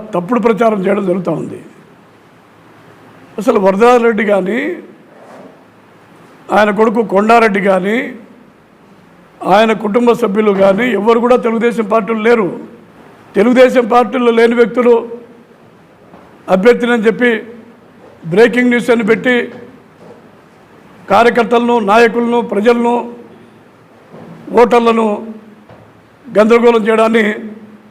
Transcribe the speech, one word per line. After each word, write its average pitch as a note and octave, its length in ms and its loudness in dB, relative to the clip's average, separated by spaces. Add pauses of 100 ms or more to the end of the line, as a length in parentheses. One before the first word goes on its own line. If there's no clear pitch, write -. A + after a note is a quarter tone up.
(160)
తప్పుడు F3+ 320 -2
ప్రచారం A3 380 0
చేయడం G3+ 240 -2
జరుగుతూ F3 220 -4 (100)
ఉంది. G2 180 -12 (1800)
అసలు A#3 260 0
వరదారెడ్డి A#3 680 2
కానీ, G3 280 -2 (2000)
ఆయన G#3 140 2 (100)
కొడుకు A3+ 220 0 (120)
కొండారెడ్డి A3 560 2
కానీ, G3 280 -2 (1600)
ఆయన A3 180 4 (140)
కుటుంబ A#3+ 260 0 (100)
సభ్యులు G#3+ 300 0 (120)
కానీ G3 220 2 (140)
ఎవరు A3+ 260 2
కూడా B3 200 4
తెలుగుదేశం A3+ 480 -2
పార్టీలో A3+ 340 -2
లేరు. A3 220 2 (840)
తెలుగుదేశం B3 580 4
పార్టీలో A#3+ 440 0
లేని A#3 220 2
వ్యక్తులు A#3+ 340 2 (1600)
అభ్యర్థిని A#3+ 420 2
అని G#3+ 120 -2
చెప్పి A#3 240 0 (1000)
బ్రేకింగ్ A#3+ 400 2
న్యూస్ A#3+ 220 -2
అని A#3 160 -2
పెట్టి B3 260 0 (1800)
కార్యకర్తలను, A#3 640 2 (140)
నాయకులను, A#3 500 2 (120)
ప్రజలను, A#3+ 440 0 (1700)
ఓటర్లను A#3 460 2 (1160)
గందరగోళం A3+ 600 2
చేయడాన్ని A3+ 360 0 (680)